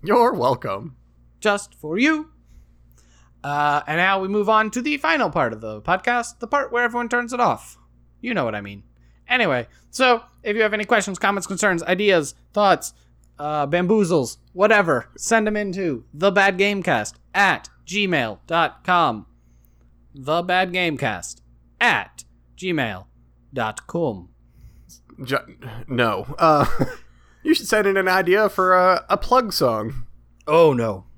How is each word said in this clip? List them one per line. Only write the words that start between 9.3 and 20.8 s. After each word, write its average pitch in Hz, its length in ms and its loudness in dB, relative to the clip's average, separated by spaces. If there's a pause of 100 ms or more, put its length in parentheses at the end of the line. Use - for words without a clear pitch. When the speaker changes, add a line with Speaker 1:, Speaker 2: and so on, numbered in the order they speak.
Speaker 2:
so 247 320 2 (200)
if 208 140 -4
you 226 60 2
have 214 120 0
any 214 100 -4
questions, 202 340 0
comments, 202 280 -2
concerns, 185 380 -2
ideas, 180 500 0 (180)
thoughts, 190 400 2 (460)
uh, 147 280 -2
bamboozles, 175 720 0 (140)
whatever, 185 640 2
send 226 300 0
'em 208 100 -2
into 180 560 -4
the 175 200 0
bad 196 260 2
gamecast 185 560 0 (200)
at 185 340 0 (180)
gmail 170 600 -2
dot 165 360 -2
com. 156 440 0 (880)
The 143 280 -2
bad 180 300 0
gamecast 147 680 -4 (400)